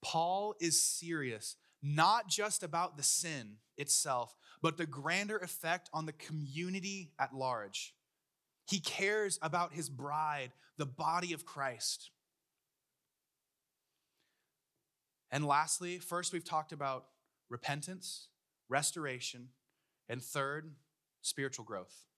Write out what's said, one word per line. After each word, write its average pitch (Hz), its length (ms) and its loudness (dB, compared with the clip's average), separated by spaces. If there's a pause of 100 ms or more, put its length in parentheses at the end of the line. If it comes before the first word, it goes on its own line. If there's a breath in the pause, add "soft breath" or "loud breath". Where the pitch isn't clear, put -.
Paul 190 580 2
is 170 220 6
serious, 143 720 -2 (240 soft breath)
not 165 460 6
just 208 380 0
about 170 320 0
the 143 80 -6
sin 120 560 0 (160)
itself, 135 600 2 (240 loud breath)
but 160 180 2
the 170 80 0
grander 170 520 0
effect 175 540 -2
on 160 140 -2
the 156 60 -6
community 170 1040 -4
at 135 140 0
large. 123 640 -2 (720)
He 196 140 2
cares 202 600 0
about 165 340 0
his 156 140 -4
bride, 143 640 -2 (240 soft breath)
the 151 100 -2
body 165 460 0
of - 140 -6
Christ. - 640 -4 (3250)
And 147 160 0
lastly, 160 540 2
first 175 320 -4
we've 165 120 -2
talked 156 280 -2
about 139 340 -4 (420)
repentance, 147 800 -6 (400)
restoration, 131 840 -2 (560)
and 120 120 -4
third, 147 540 -2 (460)
spiritual 131 440 -2
growth. 95 420 -8 (120)